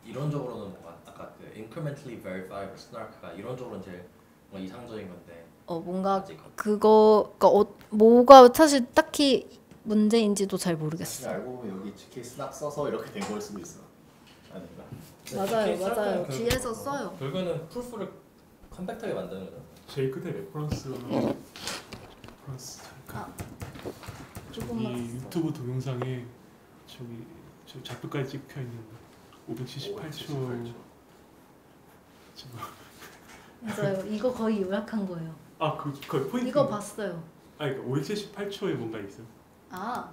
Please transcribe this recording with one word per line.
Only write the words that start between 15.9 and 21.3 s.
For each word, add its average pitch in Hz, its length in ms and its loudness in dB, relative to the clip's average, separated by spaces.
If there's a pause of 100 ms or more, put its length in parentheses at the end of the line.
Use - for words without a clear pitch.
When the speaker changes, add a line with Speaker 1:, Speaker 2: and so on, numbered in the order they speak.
Speaker 1:
그 139 100 -6
Speaker 2:
뒤에서 247 320 0
Speaker 1:
뭐, 226 60 -4
Speaker 2:
써요. 233 440 -8
Speaker 1:
결국에는 165 500 -6
프루프를 226 420 -10 (600)
컴팩트하게 185 440 -8
만드는 92 300 -8
거잖아요. - 200 -16 (220)
Speaker 4:
제일 135 240 -2
끝에 175 220 -8
레퍼런스, - 560 -6
레퍼런스 - 1900 -8 (240)